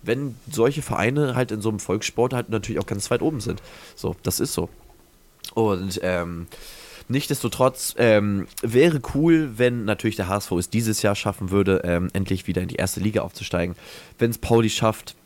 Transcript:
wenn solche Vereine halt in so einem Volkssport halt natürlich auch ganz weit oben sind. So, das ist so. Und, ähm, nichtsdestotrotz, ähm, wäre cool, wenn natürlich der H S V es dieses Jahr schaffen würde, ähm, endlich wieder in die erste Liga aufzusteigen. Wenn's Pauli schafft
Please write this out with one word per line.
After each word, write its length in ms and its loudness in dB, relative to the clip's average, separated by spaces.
wenn 320 -2
solche 320 2
Vereine 500 0
halt 160 0
in 120 -4
so 80 0
einem 100 -4
Volkssport 520 -2
halt 180 -4
natürlich 300 -4
auch 60 -4
ganz 240 -6
weit 140 0
oben 180 0
sind. 220 -6
So, 260 -6
das 180 -2
ist 140 -2
so. 160 -4
Und, 480 0
ähm, 420 -2
nichtsdestotrotz, 880 -2
ähm, 480 4
wäre 400 4
cool, 420 4
wenn 280 2
natürlich 320 0
der 100 -2
H 100 0
S 80 -4
V 140 0
es 100 -2
dieses 320 0
Jahr 140 2
schaffen 340 -4
würde, 340 4
ähm, 300 0
endlich 320 -2
wieder 160 0
in 60 -2
die 80 -8
erste 240 -2
Liga 240 0
aufzusteigen. 520 -4
Wenn's 180 2
Pauli 320 4
schafft 460 -2